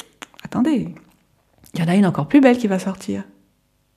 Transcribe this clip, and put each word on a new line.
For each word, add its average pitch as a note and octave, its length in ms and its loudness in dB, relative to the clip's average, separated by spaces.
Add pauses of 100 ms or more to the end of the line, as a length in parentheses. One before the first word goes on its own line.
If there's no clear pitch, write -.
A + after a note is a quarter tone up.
(420)
attendez, G#3+ 520 -2 (800)
il E3+ 60 -4
y - 20 -2
en E3 60 -2
a F3 60 2
une G3+ 120 4
encore D3+ 200 -2
plus C#4+ 140 4
belle B3 160 6
qui A3 120 -2
va F#3+ 100 -2
sortir. » G3 460 -8 (720)